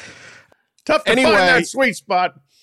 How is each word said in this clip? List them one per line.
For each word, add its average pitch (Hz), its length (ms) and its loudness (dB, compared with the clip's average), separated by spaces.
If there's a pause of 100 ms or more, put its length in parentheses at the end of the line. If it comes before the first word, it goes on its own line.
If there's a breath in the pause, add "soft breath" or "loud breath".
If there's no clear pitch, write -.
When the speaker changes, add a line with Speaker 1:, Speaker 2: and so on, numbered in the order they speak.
(840 loud breath)
Speaker 1:
Tough 302 200 -2
to 208 60 -2
Speaker 2:
Anyway, 262 220 2
Speaker 1:
find 185 160 2
that 175 180 2
sweet 247 300 -2
spot. 180 440 -4 (220 soft breath)